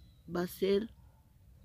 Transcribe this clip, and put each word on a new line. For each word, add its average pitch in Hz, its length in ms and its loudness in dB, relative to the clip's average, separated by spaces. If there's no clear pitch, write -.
va 175 80 0
a 180 40 -4
ser 202 420 0